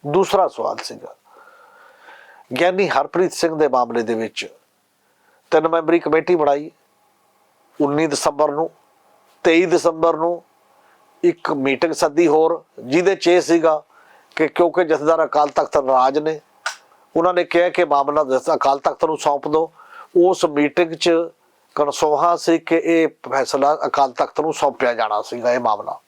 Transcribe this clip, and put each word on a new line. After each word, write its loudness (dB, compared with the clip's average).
ਦੂਸਰਾ 2
ਸਵਾਲ -6
ਸੀਗਾ -16
ਗਿਆਨੀ 0
ਹਰਪ੍ਰੀਤ -2
ਸਿੰਘ -2
ਦੇ 2
ਮਾਮਲੇ 0
ਦੇ -4
ਵਿੱਚ -8
ਤਿੰਨ 2
ਮੈਂਬਰੀ 0
ਕਮੇਟੀ 0
ਬਣਾਈ 0
ਉੱਨੀ 0
ਦਸੰਬਰ -2
ਨੂੰ, -4
ਤੇਈ 4
ਦਸੰਬਰ 0
ਨੂੰ -4
ਇੱਕ 0
ਮੀਟਿੰਗ -2
ਸੱਦੀ 2
ਹੋਰ, 2
ਜਿਹਦੇ 0
'ਚ -2
ਇਹ 4
ਸੀਗਾ 2
ਕਿ 0
ਕਿਉਂਕਿ 0
ਜਥੇਦਾਰ 0
ਅਕਾਲ 0
ਤਖਤ -2
ਨਾਰਾਜ਼ 2
ਨੇ, -6
ਉਹਨਾਂ 2
ਨੇ 2
ਕਿਹਾ 2
ਕਿ 0
ਮਾਮਲਾ 2
ਜਥ-, 0
ਅਕਾਲ 0
ਤਖਤ -2
ਨੂੰ -2
ਸੌਂਪ -2
ਦਿਓ। -2
ਉਸ 4
ਮੀਟਿੰਗ 0
'ਚ -2
ਕਨਸੋਹਾ 0
ਸੀ 0
ਕਿ -2
ਇਹ 2
ਫੈਸਲਾ 0
ਅਕਾਲ 0
ਤਖਤ -4
ਨੂੰ -4
ਸੌਂਪਿਆ -2
ਜਾਣਾ -2
ਸੀਗਾ -4
ਇਹ 0
ਮਾਮਲਾ -4